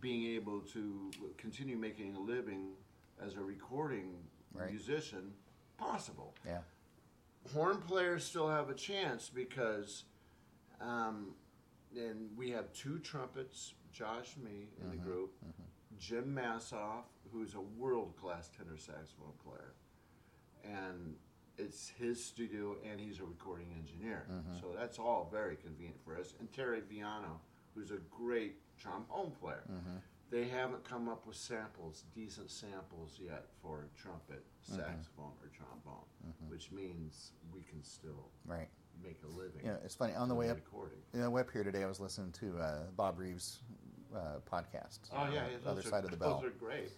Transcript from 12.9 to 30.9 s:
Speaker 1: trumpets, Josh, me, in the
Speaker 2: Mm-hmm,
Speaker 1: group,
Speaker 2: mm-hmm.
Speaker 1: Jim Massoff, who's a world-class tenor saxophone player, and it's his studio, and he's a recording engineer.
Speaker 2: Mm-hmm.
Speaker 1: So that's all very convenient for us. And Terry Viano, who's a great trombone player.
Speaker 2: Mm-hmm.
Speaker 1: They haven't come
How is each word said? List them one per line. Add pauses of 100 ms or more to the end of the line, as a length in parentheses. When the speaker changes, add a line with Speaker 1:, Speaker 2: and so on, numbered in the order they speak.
Speaker 1:
trumpets, (180)
Josh,
me, (120)
in
the
Speaker 2:
Mm-hmm,
Speaker 1:
group, (120)
Speaker 2:
mm-hmm. (360)
Speaker 1:
Jim
Massoff, (280)
who's
a
world-class
tenor
saxophone (120)
player, (920)
and (440)
it's (100)
his
studio, (120)
and
he's
a
recording (100)
engineer.
Speaker 2:
Mm-hmm.
Speaker 1:
So
that's
all
very
convenient
for
us.
And
Terry
Viano, (360)
who's
a (120)
great (220)
trombone
player.
Speaker 2:
Mm-hmm. (320)
Speaker 1:
They
haven't
come